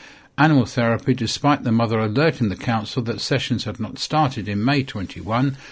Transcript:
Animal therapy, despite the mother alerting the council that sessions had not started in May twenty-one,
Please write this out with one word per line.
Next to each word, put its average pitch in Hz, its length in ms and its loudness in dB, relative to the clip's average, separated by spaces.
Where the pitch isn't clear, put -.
Animal 143 300 6
therapy, 117 480 0
despite 139 500 0
the 120 80 0
mother 113 260 2
alerting 110 500 2
the 90 80 -2
council 113 460 -2
that 110 180 -4
sessions 127 440 -2
had 107 160 -6
not 110 180 -8
started 131 500 0
in 101 160 -2
May 139 180 2
twenty-one, 113 720 -2